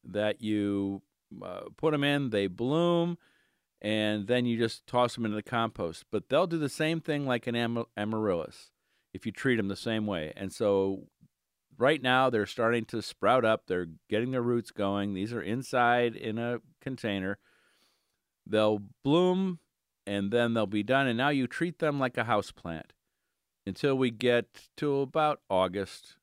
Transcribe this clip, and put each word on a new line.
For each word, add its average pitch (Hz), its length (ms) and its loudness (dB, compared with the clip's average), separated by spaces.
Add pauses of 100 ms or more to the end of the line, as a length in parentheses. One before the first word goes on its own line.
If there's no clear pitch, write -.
that 104 400 -2
you, 101 580 0 (400)
uh, 92 200 -10 (160)
put 156 180 0
'em 143 80 0
in, 143 260 0
they 101 180 2
bloom, 170 720 0 (640)
and 107 460 0
then 123 180 2
you 117 120 0
just 113 300 -2
toss 123 300 2
'em 117 80 -2
into 104 100 -2
the 107 80 -6
compost. 110 680 -4
But 104 200 -4
they'll 165 180 2
do 165 100 -4
the 147 120 -2
same 160 320 -2
thing 143 240 -4
like 123 220 -2
an 117 80 -2
am-, 117 300 -2 (120)
amaryllis 104 720 -2 (420)
if - 120 -12
you 110 80 -4
treat 123 260 2
'em 101 80 -2
the 98 80 -4
same 110 320 -2
way. 80 300 -4
And 98 160 -8
so 98 560 2 (680)
right 135 240 2
now 127 280 4
they're 107 160 2
starting 117 400 0
to 110 160 -6
sprout 117 420 2
up. 110 240 2
They're 90 220 -2 (200)
getting 120 220 0
their 127 100 -2
roots 120 300 -2
going. 101 420 -2
These 101 200 -4
are 113 80 -4
inside 120 720 2
in 110 220 -6
a 120 240 -4 (180)
container. 101 600 -4 (1040)
They'll 107 380 2 (200)
bloom, 180 560 2 (480)
and 101 240 -2
then 117 220 2
they'll 110 120 2
be 104 180 -2
done. 131 240 2
And 117 100 0
now 135 120 0
you 139 160 0
treat 165 340 -6
them 147 200 -2
like 127 180 -2
a 120 60 0
houseplant 101 680 -4 (720)
until 135 320 0
we 127 140 2
get 120 680 0
to 139 240 0
about 151 480 0
August 92 720 -2